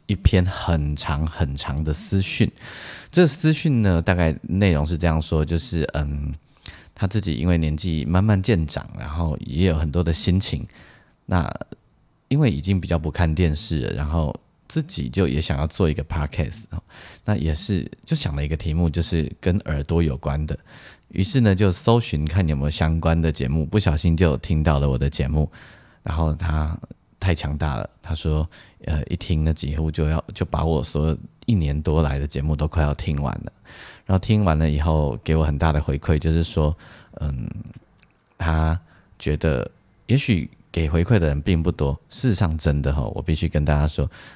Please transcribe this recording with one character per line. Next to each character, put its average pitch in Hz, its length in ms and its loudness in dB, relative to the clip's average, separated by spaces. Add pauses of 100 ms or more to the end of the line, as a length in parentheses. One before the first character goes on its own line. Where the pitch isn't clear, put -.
一 104 60 -2
篇 92 320 2
很 78 480 -2
长 73 320 -2
很 71 300 -2
长 71 260 -6
的 76 120 -2
私 - 280 0
讯。 - 300 0 (580)
这 180 160 6
私 156 280 2
讯 143 280 2
呢， 90 200 4
大 92 120 2
概 82 280 2
内 95 320 2
容 73 120 2
是 80 120 -2
这 85 100 0
样 80 140 2
说， 78 220 0
就 82 140 0
是， 80 360 -2
嗯， 73 400 -4 (600)
他 - 140 -2
自 107 140 -2
己 78 140 -2
因 71 120 0
为 87 100 4
年 78 180 0
纪 78 280 -2
慢 90 180 2
慢 104 180 4
渐 90 280 2
长， - 180 -8 (140)
然 - 100 -10
后 78 300 -2
也 76 260 0
有 80 120 4
很 78 120 0
多 87 140 0
的 82 80 2
心 90 260 2
情， - 300 -2 (580)
那 87 240 0 (760)
因 135 100 2
为 139 140 4
已 73 80 -2
经 92 200 2
比 82 80 -6
较 85 120 2
不 78 100 -2
看 80 240 2
电 78 220 2
视 76 240 -4
了， 50 140 -4
然 76 120 -4
后 78 320 0 (300)
自 156 160 -2
己 69 260 -6
就 87 180 0
也 69 140 0
想 73 160 -2
要 76 80 0
做 80 240 2
一 73 60 0
个 71 80 -4
podcast， - 600 -4 (600)
那 104 100 0
也 78 200 -2
是， - 360 -4 (140)
就 165 100 -2
想 76 200 -4
了 71 100 -2
一 - 20 -4
个 78 80 -2
题 - 160 -4
目， 85 160 2
就 78 140 0
是 80 400 -2
跟 92 240 2
耳 71 200 -4
朵 82 180 2
有 69 120 0
关 73 300 -4
的。 76 100 -6 (520)
于 - 160 -2
是 127 180 2
呢， 101 140 6
就 95 160 4
搜 113 280 2
寻 76 240 -2
看 80 240 0
有 76 80 0
没 69 100 -2
有 76 40 2
相 80 320 0
关 82 180 2
的 80 120 2
节 65 160 -4
目， 76 180 0
不 104 140 0
小 78 180 2
心 82 180 2
就 80 220 4
听 78 240 0
到 76 160 4
了 71 100 2
我 65 80 2
的 69 140 0
节 67 180 -2
目， 76 240 0 (520)
然 76 120 -4
后 80 200 0
他 78 440 -2 (400)
太 87 140 2
强 73 240 -4
大 73 200 -2
了， 50 120 -8 (100)
他 - 140 -8
说： 78 340 0 (380)
“呃， 76 200 -2
一 - 100 -4
听 78 280 -2
呢， 80 80 2
几 73 240 -4
乎 78 140 -2
就 76 180 0
要， 78 160 0 (120)
就 87 100 -2
把 80 180 -2
我 80 200 0
所 76 240 -2
有 78 100 0 (300)
一 113 80 2
年 76 260 0
多 78 220 2
来 69 160 0
的 73 80 -2
节 69 120 -4
目 76 160 0
都 73 120 -2
快 80 160 0
要 73 100 2
听 71 260 -4
完 69 140 -4 (100)
了。” - 80 -12 (540)
然 95 100 2
后 92 40 4
听 107 260 2
完 80 120 4
了 78 120 4
以 73 100 2
后， 76 440 2
给 78 120 2
我 80 80 4
很 73 140 0
大 78 160 2
的 73 80 2
回 71 160 -2
馈， 78 220 0
就 80 120 0
是 82 120 2
说， 80 340 0 (440)
嗯， 67 280 -4 (880)
他 80 420 2 (380)
觉 73 180 -2
得 71 340 0 (360)
也 120 100 2
许 107 320 0 (240)
给 80 160 0
回 85 160 2
馈 110 140 4
的 82 100 4
人 71 140 0
并 82 200 2
不 85 100 0
多。 71 280 -2 (100)
事 - 200 -2
实 95 60 4
上 82 220 0
真 73 240 0
的 69 120 0
吼， 62 220 -2
我 - 60 -6
必 82 140 0
须 82 140 -2
跟 73 160 0
大 76 120 2
家 73 80 4
说， 76 240 -2 (260)